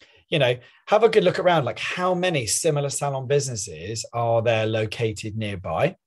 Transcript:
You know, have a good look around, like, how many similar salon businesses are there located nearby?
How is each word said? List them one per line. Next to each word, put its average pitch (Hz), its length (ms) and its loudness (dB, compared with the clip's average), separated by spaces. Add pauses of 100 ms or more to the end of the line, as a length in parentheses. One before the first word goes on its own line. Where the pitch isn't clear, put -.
(280)
You 165 100 0
know, 127 180 2 (300)
have - 160 4
a 233 60 8
good 202 160 4
look 180 140 2
around, 175 260 4
like, 117 140 -6
how 180 360 -2
many 175 320 0
similar 143 440 0
salon 135 360 -4
businesses 113 880 -4
are 117 300 2
there 110 240 2
located 110 720 -4
nearby? 101 600 -4 (100)